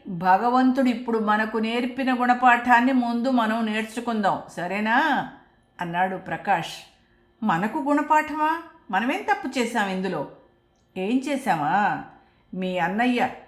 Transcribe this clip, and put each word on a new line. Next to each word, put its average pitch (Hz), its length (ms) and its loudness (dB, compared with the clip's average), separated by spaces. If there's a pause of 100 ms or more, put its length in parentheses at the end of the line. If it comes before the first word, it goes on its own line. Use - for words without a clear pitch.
భగవంతుడు 240 760 2
ఇప్పుడు 226 340 0
మనకు 214 380 0
నేర్పిన 247 560 -2
గుణపాఠాన్ని 247 800 4
ముందు 240 360 0
మనం 226 360 2
నేర్చుకుందాం, 220 760 -2 (180)
సరేనా?" 208 720 0 (540)
అన్నాడు 180 360 0
ప్రకాష్. 170 560 -4 (720)
"మనకు 214 340 0
గుణపాఠమా? 302 840 0 (280)
మనమేం 247 300 -2
తప్పు 392 380 -4
చేశాం 220 300 -2
ఇందులో?" 185 380 -4 (680)
ఏం 220 320 0
చేశామా? 180 760 0 (500)
మీ 185 240 -4
అన్నయ్య 208 520 0 (180)